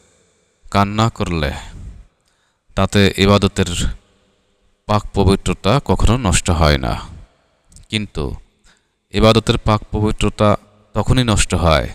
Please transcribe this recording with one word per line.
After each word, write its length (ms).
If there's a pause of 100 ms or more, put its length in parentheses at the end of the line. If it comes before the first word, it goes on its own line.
(640)
কান্না 440
করলে, 420 (1300)
তাতে 240 (160)
ইবাদতের 540 (1160)
পাক 160 (100)
পবিত্রতা 600 (120)
কখনো 320
নষ্ট 340
হয় 340
না। 80 (920)
কিন্তু 380 (880)
ইবাদতের 440
পাক 240 (100)
পবিত্রতা 580 (460)
তখনই 300
নষ্ট 300
হয় 400